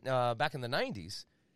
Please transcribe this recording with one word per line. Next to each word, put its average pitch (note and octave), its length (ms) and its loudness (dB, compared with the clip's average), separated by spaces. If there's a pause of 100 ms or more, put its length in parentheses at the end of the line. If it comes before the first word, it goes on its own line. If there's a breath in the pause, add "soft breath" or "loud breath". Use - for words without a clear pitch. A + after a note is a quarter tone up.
uh, B2 280 4
back C#3+ 180 0
in C#3 80 -4
the A#2+ 80 -4
nineties, G#2+ 560 -2 (300)